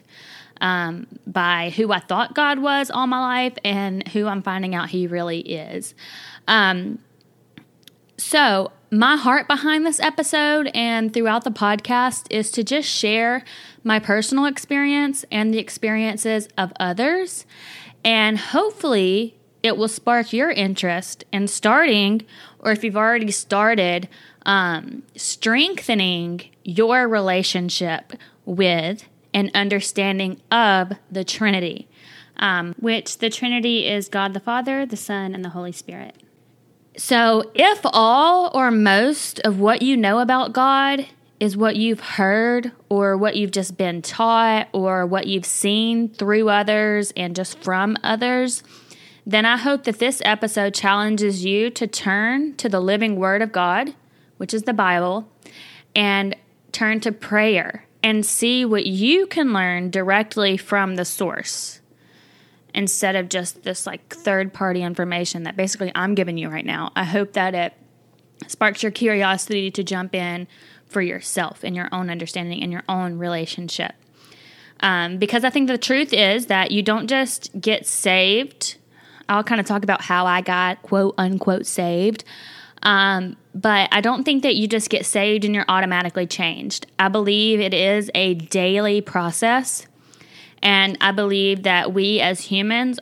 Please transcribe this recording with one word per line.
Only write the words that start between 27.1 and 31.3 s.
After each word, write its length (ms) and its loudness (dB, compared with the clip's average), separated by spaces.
with 600 0
and 220 0
understanding 840 -2
of 400 4
the 120 -6
Trinity, 640 -2